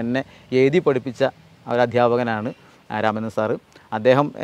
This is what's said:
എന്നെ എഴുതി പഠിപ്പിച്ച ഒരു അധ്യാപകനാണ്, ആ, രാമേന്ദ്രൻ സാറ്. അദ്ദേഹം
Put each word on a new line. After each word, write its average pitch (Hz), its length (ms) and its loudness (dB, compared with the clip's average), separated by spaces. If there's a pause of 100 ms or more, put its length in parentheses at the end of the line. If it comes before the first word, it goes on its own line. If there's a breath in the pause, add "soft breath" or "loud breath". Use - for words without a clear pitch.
എന്നെ 123 180 -2 (380 soft breath)
എഴുതി 139 260 4
പഠിപ്പിച്ച 131 360 -2 (520)
ഒരു 120 120 2
അധ്യാപകനാണ്, 120 640 0 (400 soft breath)
ആ, 107 160 -6
രാമേന്ദ്രൻ 110 300 -4
സാറ്. 110 200 -2 (420 soft breath)
അദ്ദേഹം 127 300 4 (160)